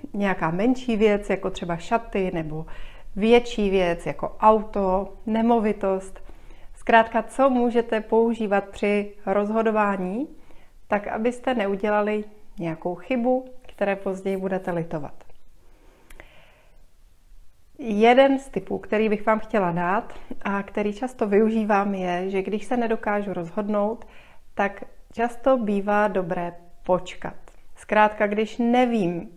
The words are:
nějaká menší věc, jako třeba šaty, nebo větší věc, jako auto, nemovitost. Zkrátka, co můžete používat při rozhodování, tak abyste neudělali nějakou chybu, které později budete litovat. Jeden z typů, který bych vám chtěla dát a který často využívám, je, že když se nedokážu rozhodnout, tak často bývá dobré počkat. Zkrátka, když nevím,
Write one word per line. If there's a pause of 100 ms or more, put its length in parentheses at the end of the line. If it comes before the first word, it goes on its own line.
(140)
nějaká
menší
věc,
jako
třeba
šaty,
nebo (500)
větší
věc,
jako
auto, (120)
nemovitost. (600)
Zkrátka,
co
můžete
používat
při (140)
rozhodování, (600)
tak
abyste
neudělali (360)
nějakou
chybu, (160)
které
později
budete
litovat. (2750)
Jeden
z
typů,
který
bych
vám
chtěla
dát (280)
a
který
často
využívám,
je,
že
když
se
nedokážu
rozhodnout, (460)
tak (300)
často
bývá
dobré (300)
počkat. (400)
Zkrátka,
když
nevím,